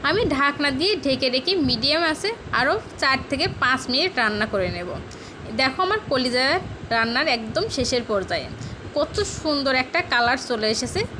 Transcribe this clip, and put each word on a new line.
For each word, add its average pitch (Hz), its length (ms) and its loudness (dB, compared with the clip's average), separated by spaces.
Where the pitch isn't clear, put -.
আমি 381 120 4
ঢাকনা 285 340 2
দিয়ে 359 120 2
ঢেকে 269 320 2
রেখে 262 180 0
মিডিয়াম 269 320 2
আঁচে 311 180 -2
আরও 269 140 4
চার 269 160 4
থেকে 277 160 0
পাঁচ 262 200 2
মিনিট 311 200 2
রান্না 214 320 2
করে 190 240 0
নেব। 175 120 -6
দেখো, 262 280 2
আমার 415 120 2
কলিজা 254 340 2
রান্নার 233 340 2
একদম 240 360 0
শেষের 247 360 0
পর্যায়ে 180 360 0
কত 302 200 0
সুন্দর 285 320 2
একটা 262 160 0
কালার 240 280 4
চলে 214 260 0
এসেছে 233 240 -2